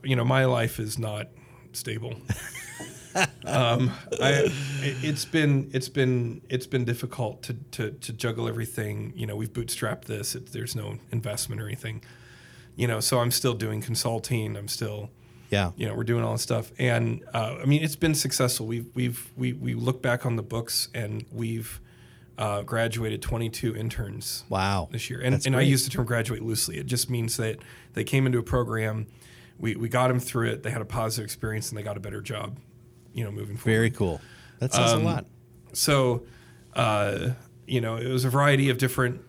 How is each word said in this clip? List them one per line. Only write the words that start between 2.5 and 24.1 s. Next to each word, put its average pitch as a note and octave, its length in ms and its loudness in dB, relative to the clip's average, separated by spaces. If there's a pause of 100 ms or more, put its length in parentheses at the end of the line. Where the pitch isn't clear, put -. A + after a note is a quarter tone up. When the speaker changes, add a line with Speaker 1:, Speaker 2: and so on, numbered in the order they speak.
Speaker 1:
Um, A#2+ 460 4 (320)
I, C3+ 80 6 (120)
it, - 100 4 (500)
it's D3 220 -2
been, D3 480 4
it's C3 160 -2
been, B2 600 2
it's B2+ 200 -2
been B2+ 160 0
difficult A#2+ 580 -4
to, B2 120 -6 (180)
to, A2 180 -4
to - 220 -12
juggle A2+ 360 -2
everything. G#2+ 680 -4
You A2+ 100 -6
know, G#2 80 -6
we've A2 180 -6
bootstrapped - 520 -4
this. A2+ 320 -6
It, - 160 -14
there's A#2 240 -6
no G#2 200 -6 (140)
investment A#2 500 -4
or G#2+ 60 -8
anything, A2 380 -8 (720)
you B2 100 2
know, A2 140 0
so B2+ 180 2
I'm A#2+ 140 2
still B2 220 2
doing G#2+ 260 -2
consulting. A2+ 760 -2
I'm G2+ 120 -10
still, G#2 420 -6 (400)
Speaker 2:
Yeah. F#2+ 260 2
Speaker 1:
you A2 120 -2
know, G#2+ 80 -4
we're A#2 80 -2
doing A#2 180 2
all A2+ 100 0
this A2+ 100 -2
stuff. A2+ 360 -2
And, A#2 460 2 (100)
uh, A2+ 260 -2
I - 40 -8
mean, D3 180 6
it's D#3 140 -2
been D#3+ 180 4
successful. B2 520 0
We've, A#2 280 -4
we've, B2 420 -2
we, B2+ 180 0
we B2 200 -4
look B2+ 280 -2
back B2 220 2
on A#2+ 120 0
the A2+ 80 -2
books - 500 -4
and A2 380 -6
we've, A2+ 480 -6 (580)
uh, G#2 240 -2
graduated A2+ 580 -2
twenty-two A2+ 560 -2
interns A2 720 -6